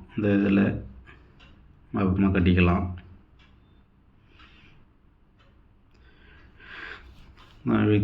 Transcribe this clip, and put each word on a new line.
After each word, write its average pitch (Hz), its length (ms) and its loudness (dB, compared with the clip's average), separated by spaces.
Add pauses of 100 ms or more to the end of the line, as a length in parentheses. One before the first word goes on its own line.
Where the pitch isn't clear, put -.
(140)
இந்த 104 140 -2 (100)
இதுல 101 240 2 (1400)
அப்புறமா 95 380 2
கட்டிக்கலாம். 90 500 2 (4000)
நான் 110 180 0
இப்படி 104 200 2